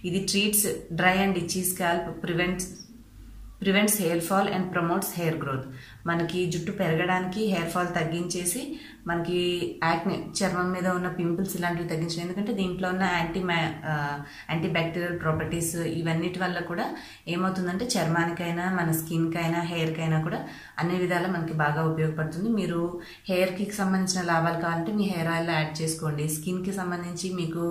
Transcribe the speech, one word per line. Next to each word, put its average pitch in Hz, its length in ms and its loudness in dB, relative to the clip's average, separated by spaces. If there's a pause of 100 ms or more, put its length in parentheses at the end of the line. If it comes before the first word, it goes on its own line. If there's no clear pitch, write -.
ఇది 185 200 0
treats 208 380 2 (280)
dry 180 260 6
and 196 200 4
itchy 175 260 -2
scalp, 175 420 0 (140)
prevents, 175 460 0 (920)
prevents 202 380 4
hair 170 240 2
fall 196 280 2
and 185 200 0
promotes 180 440 0
hair 165 240 0
growth. 131 300 -4 (400)
మనకి 170 400 0
జుట్టు 165 280 -2
పెరగడానికి, 185 720 0
హెయిర్ 170 260 2
ఫాల్ 180 220 0
తగ్గించేసి, 175 680 -2 (440)
మనకి 170 320 0 (420)
యాక్నే, 170 380 2 (160)
చర్మం 180 360 0
మీద 185 200 0
ఉన్న 180 200 0
పింపుల్స్ 170 460 0
ఇలాంటివి 170 320 -2
తగ్గించడం. 165 360 -2
ఎందుకంటే 202 300 -2
దీంట్లో 185 360 0
ఉన్న 185 200 2
యాంటీ 170 320 0
మ్యా-, 165 300 0 (120)
ఆ, 156 100 -2 (520)
యాంటీ 160 240 0
బ్యాక్టీరియల్ 170 480 0
ప్రాపర్టీస్ 160 540 0 (220)
ఇవన్నిటి 165 480 0
వల్ల 180 200 0
కూడా 175 260 -4 (400)
ఏమవుతుందంటే 185 600 0
చర్మానికైనా, 170 840 2
మన 170 200 2
స్కిన్‌కైనా, 165 720 2
హెయిర్‌కైనా 160 580 0
కూడా 185 200 -2 (360)
అన్ని 175 220 2
విధాలా 180 300 2
మనకి 160 280 -2
బాగా 151 300 2
ఉపయోగపడుతుంది. 160 640 0
మీరు 175 300 2 (440)
హెయిర్‌కి 185 480 0
సంబంధించిన 185 520 2
లాభాలు 165 340 2
కావాలంటే 165 340 0
మీ 208 140 2
హెయిర్ 165 240 0
ఆయిల్‌లో 165 240 2
యాడ్ 151 200 0
చేసుకోండి. 156 540 0
స్కిన్‌కి 185 440 -2
సంబంధించి 175 600 -4
మీకు 170 380 -2